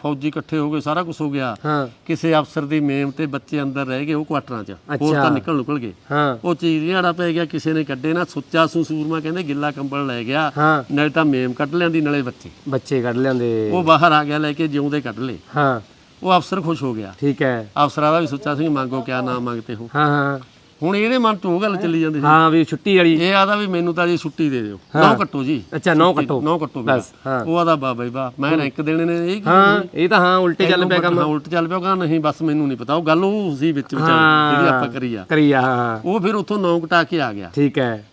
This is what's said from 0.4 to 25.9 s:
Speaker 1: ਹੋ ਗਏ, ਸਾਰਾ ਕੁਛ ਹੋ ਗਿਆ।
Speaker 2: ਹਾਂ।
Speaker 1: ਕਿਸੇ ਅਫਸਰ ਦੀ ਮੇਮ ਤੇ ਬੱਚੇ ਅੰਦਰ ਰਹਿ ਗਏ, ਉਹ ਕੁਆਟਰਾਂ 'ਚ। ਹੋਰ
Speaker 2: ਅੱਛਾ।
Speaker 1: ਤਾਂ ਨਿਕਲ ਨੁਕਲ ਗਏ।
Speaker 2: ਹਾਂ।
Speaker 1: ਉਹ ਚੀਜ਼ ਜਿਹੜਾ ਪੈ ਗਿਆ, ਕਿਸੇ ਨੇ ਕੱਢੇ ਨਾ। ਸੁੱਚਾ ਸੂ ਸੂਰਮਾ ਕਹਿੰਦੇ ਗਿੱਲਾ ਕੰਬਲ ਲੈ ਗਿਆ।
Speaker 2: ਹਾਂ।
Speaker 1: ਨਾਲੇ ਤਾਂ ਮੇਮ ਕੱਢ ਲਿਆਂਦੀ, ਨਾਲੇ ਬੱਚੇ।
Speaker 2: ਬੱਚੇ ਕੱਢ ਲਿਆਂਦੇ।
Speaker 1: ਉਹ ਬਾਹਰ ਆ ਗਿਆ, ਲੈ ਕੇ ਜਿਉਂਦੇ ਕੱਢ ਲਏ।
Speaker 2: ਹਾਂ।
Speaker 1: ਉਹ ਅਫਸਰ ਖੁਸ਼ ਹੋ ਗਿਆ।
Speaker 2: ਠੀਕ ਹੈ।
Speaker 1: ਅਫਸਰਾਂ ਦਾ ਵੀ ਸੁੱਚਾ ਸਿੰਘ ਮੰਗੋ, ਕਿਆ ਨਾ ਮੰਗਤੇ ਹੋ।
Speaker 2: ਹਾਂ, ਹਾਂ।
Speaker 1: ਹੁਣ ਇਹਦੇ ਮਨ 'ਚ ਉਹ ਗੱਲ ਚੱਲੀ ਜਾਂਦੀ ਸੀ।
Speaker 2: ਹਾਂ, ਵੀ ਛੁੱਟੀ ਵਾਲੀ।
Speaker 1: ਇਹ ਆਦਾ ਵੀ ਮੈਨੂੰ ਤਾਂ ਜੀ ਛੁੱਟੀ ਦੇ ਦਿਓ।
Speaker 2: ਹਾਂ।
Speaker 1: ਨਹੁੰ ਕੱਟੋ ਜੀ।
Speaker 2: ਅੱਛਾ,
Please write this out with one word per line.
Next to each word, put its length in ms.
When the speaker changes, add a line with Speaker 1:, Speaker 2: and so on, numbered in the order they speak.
Speaker 1:
ਹੋ 140
ਗਏ, 100
ਸਾਰਾ 220
ਕੁਛ 180
ਹੋ 80
ਗਿਆ। 260
Speaker 2:
ਹਾਂ। 220
Speaker 1:
ਕਿਸੇ 300
ਅਫਸਰ 300
ਦੀ 140
ਮੇਮ 320
ਤੇ 140
ਬੱਚੇ 360
ਅੰਦਰ 240
ਰਹਿ 200
ਗਏ, 80
ਉਹ 120
ਕੁਆਟਰਾਂ 380
'ਚ। 80
ਹੋਰ 220
Speaker 2:
ਅੱਛਾ। 300
Speaker 1:
ਤਾਂ 80
ਨਿਕਲ 240
ਨੁਕਲ 240
ਗਏ। 140
Speaker 2:
ਹਾਂ। 320
Speaker 1:
ਉਹ 120
ਚੀਜ਼ 300
ਜਿਹੜਾ 260
ਪੈ 220
ਗਿਆ, 120
ਕਿਸੇ 280
ਨੇ 100
ਕੱਢੇ 300
ਨਾ। 100
ਸੁੱਚਾ 440
ਸੂ 160
ਸੂਰਮਾ 360
ਕਹਿੰਦੇ 240
ਗਿੱਲਾ 280
ਕੰਬਲ 340
ਲੈ 180
ਗਿਆ। 340
Speaker 2:
ਹਾਂ। 260
Speaker 1:
ਨਾਲੇ 160
ਤਾਂ 160
ਮੇਮ 280
ਕੱਢ 220
ਲਿਆਂਦੀ, 260
ਨਾਲੇ 200
ਬੱਚੇ। 280
Speaker 2:
ਬੱਚੇ 320
ਕੱਢ 140
ਲਿਆਂਦੇ। 580
Speaker 1:
ਉਹ 100
ਬਾਹਰ 280
ਆ 120
ਗਿਆ, 140
ਲੈ 160
ਕੇ 140
ਜਿਉਂਦੇ 340
ਕੱਢ 180
ਲਏ। 180
Speaker 2:
ਹਾਂ। 240
Speaker 1:
ਉਹ 140
ਅਫਸਰ 240
ਖੁਸ਼ 220
ਹੋ 100
ਗਿਆ। 260
Speaker 2:
ਠੀਕ 220
ਹੈ। 300
Speaker 1:
ਅਫਸਰਾਂ 260
ਦਾ 80
ਵੀ 80
ਸੁੱਚਾ 280
ਸਿੰਘ 140
ਮੰਗੋ, 320
ਕਿਆ 200
ਨਾ 180
ਮੰਗਤੇ 360
ਹੋ। 200
Speaker 2:
ਹਾਂ, 120
ਹਾਂ। 320
Speaker 1:
ਹੁਣ 120
ਇਹਦੇ 220
ਮਨ 180
'ਚ 100
ਉਹ 160
ਗੱਲ 160
ਚੱਲੀ 240
ਜਾਂਦੀ 180
ਸੀ। 60
Speaker 2:
ਹਾਂ, 240
ਵੀ 140
ਛੁੱਟੀ 340
ਵਾਲੀ। 160
Speaker 1:
ਇਹ 220
ਆਦਾ 200
ਵੀ 120
ਮੈਨੂੰ 260
ਤਾਂ 140
ਜੀ 100
ਛੁੱਟੀ 320
ਦੇ 120
ਦਿਓ। 180
Speaker 2:
ਹਾਂ। 80
Speaker 1:
ਨਹੁੰ 140
ਕੱਟੋ 260
ਜੀ। 200
Speaker 2:
ਅੱਛਾ, 180